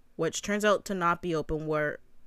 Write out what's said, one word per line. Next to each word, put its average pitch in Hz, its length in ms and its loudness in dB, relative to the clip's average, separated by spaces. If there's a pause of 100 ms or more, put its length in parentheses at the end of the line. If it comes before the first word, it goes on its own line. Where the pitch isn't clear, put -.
(160)
which 160 260 -2
turns 208 240 0
out 202 200 4
to 208 80 -4
not 175 280 0
be 175 140 -2
open, 156 320 -2
where, 151 320 0 (280)